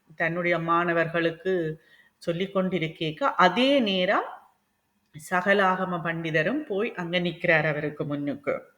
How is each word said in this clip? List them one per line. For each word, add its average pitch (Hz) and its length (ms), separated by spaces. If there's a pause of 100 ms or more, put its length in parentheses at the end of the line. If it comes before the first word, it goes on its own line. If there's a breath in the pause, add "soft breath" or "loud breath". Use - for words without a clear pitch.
(160)
தன்னுடைய 170 420
மாணவர்களுக்கு 165 1200 (380 soft breath)
சொல்லிக் 175 340
கொண்டிருக்கேக்க, 175 840
அதே 247 460
நேரம் 208 480 (1000)
சகலாகம 185 760
பண்டிதரும் 165 640
போய் 208 280
அங்க 175 240
நிக்கிறார் 165 480
அவருக்கு 147 380
முன்னுக்கு. 143 580 (160)